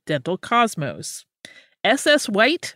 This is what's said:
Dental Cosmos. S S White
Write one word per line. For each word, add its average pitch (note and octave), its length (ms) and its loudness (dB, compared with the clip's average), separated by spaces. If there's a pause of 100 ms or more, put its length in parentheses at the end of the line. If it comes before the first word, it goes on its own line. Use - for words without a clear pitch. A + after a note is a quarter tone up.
Dental E3+ 320 -2
Cosmos. D#3 880 -2 (560)
S - 240 0
S D4 220 4
White A#3+ 480 0